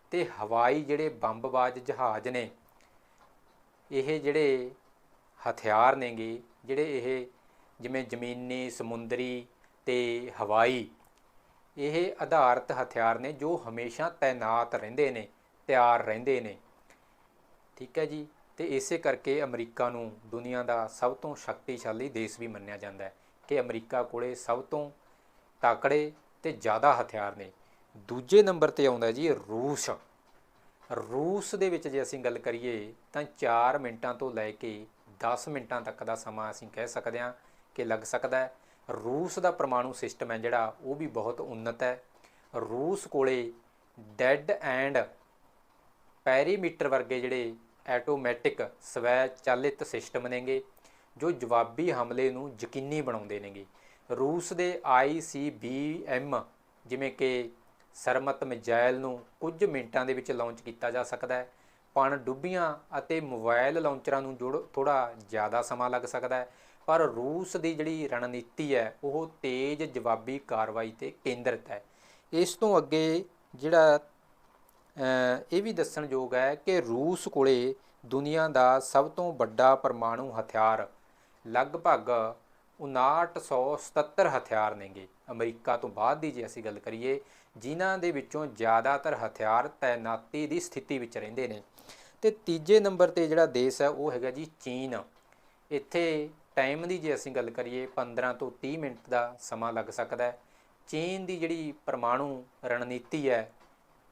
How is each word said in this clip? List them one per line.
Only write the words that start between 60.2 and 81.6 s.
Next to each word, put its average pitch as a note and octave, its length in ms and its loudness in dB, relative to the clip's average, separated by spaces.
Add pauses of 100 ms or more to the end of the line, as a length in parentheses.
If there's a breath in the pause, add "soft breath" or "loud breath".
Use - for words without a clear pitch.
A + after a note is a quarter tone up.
ਲਾਂਚ A#2 300 -4
ਕੀਤਾ A#2+ 300 -6
ਜਾ B2 120 0
ਸਕਦਾ B2 320 -6
ਹੈ। B2+ 160 -6 (420 soft breath)
ਪਣਡੁੱਬੀਆਂ C#3+ 1040 0
ਅਤੇ D#3+ 240 -2
ਮੋਬਾਈਲ B2+ 600 2
ਲਾਂਚਰਾਂ C#3 400 0
ਨੂੰ C3 160 -6
ਜੋੜ, B2+ 260 -4 (100)
ਥੋੜ੍ਹਾ C3+ 400 2 (160)
ਜ਼ਿਆਦਾ A2 320 0
ਸਮਾਂ B2 280 -2
ਲੱਗ B2 120 0
ਸਕਦਾ B2+ 340 -4
ਹੈ, B2 140 -4 (360 soft breath)
ਪਰ D#3+ 140 6
ਰੂਸ D3+ 580 0
ਦੀ E3 180 -2
ਜਿਹੜੀ D#3 320 -4
ਰਣਨੀਤੀ B2 680 -2
ਹੈ, A2+ 280 0
ਉਹ D#3 280 -4 (100)
ਤੇਜ਼ C#3 420 -2
ਜਵਾਬੀ B2 560 -2
ਕਾਰਵਾਈ A2 520 -4
'ਤੇ C3+ 200 -10 (120)
ਕੇਂਦਰਿਤ A#2+ 460 -4
ਹੈ। G#2 140 -10 (500 soft breath)
ਇਸ F3 220 2
ਤੋਂ G#3 220 4
ਅੱਗੇ D#3+ 480 2 (300)
ਜਿਹੜਾ, D#3 420 8
ਅਹ, - 1500 -2
ਇਹ F#3 120 2
ਵੀ A3 100 -4
ਦੱਸਣਯੋਗ C3 600 -2
ਹੈ C3 200 2
ਕਿ F3+ 260 2
ਰੂਸ C3+ 460 0
ਕੋਲੇ C3+ 480 4 (300 soft breath)
ਦੁਨੀਆ D3 420 2
ਦਾ C3 320 8
ਸਭ C#3 300 4
ਤੋਂ F3 240 -2
ਵੱਡਾ A#2+ 420 6
ਪਰਮਾਣੂ A#2+ 560 0
ਹਥਿਆਰ, A2 580 2 (580 soft breath)
ਲਗਭਗ B2 880 2 (440 soft breath)